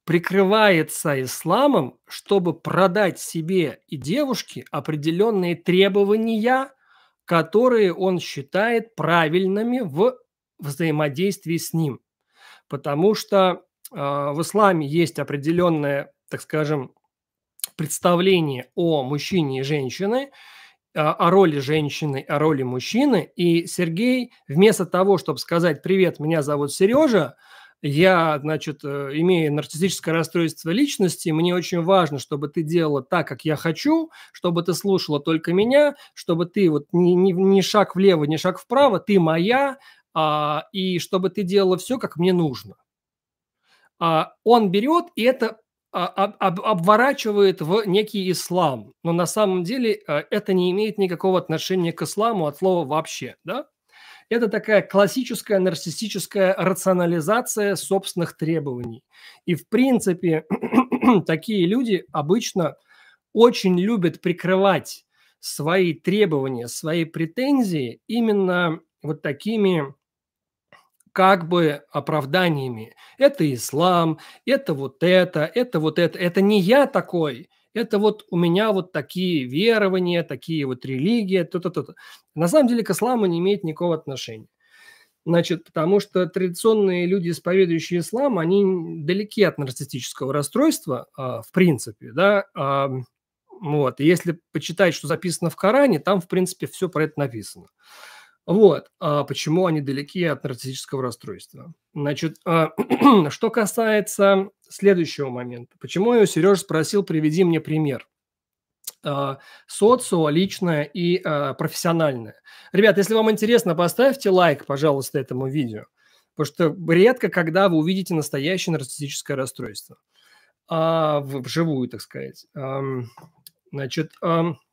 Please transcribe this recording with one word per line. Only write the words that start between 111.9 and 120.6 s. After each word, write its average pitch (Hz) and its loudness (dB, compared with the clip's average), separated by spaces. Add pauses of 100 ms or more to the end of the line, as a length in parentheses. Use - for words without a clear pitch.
Ребят, 196 4
если 202 0
вам 220 2
интересно, 220 2
поставьте 214 2
лайк, 175 4
пожалуйста, 139 -2
этому 131 -6
видео. 123 -6 (520)
Потому 151 -2 (300)
что 165 -4
редко, 226 4
когда 180 2
вы 165 2
увидите 185 -2
настоящее 160 -2
нарциссическое 139 -8
расстройство. 127 -10 (680)